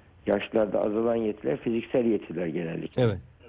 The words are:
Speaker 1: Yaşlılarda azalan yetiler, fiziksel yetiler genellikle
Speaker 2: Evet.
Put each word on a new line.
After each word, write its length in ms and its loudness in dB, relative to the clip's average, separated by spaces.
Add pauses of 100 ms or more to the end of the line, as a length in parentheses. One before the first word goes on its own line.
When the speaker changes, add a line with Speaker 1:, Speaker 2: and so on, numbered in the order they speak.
(280)
Speaker 1:
Yaşlılarda 540 2
azalan 340 2
yetiler, 420 -2
fiziksel 480 0
yetiler 420 0
genellikle 560 -4
Speaker 2:
Evet. 140 2 (320)